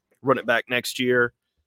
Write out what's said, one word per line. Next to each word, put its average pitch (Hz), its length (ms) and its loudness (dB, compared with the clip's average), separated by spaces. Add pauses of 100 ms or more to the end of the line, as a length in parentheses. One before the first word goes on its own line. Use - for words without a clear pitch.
(220)
Run 127 160 2
it 104 80 -8
back 117 240 0
next 123 300 -4
year." 123 340 2 (340)